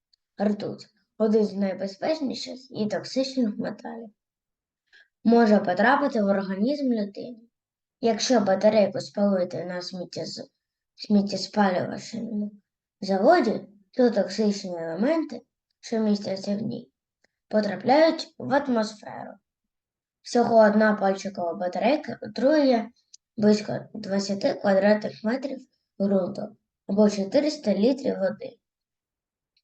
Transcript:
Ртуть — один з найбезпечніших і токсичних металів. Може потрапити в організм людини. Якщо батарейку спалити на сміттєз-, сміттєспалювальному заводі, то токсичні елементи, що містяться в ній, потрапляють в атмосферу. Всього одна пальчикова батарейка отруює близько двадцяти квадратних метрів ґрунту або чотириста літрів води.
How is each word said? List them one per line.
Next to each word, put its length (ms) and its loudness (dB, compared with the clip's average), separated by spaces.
Ртуть — 440 -4
один 280 4
з 80 -6
найбезпечніших 1160 -6
і 160 -4
токсичних 680 -2
металів. 520 -10
Може 360 6
потрапити 640 2
в 20 0
організм 600 -2
людини. 520 -4
Якщо 380 2
батарейку 600 2
спалити 640 -2
на 160 -8
сміттєз-, 680 -12
сміттєспалювальному 1600 -2
заводі, 600 2
то 180 2
токсичні 680 -2
елементи, 640 -2
що 200 -6
містяться 580 -2
в 40 -8
ній, 300 -8
потрапляють 880 2
в 160 -4
атмосферу. 800 -2
Всього 360 2
одна 380 6
пальчикова 580 -2
батарейка 680 -2
отруює 680 2
близько 420 2
двадцяти 600 -2
квадратних 720 2
метрів 440 -6
ґрунту 580 -2
або 220 4
чотириста 640 0
літрів 460 0
води. 380 -6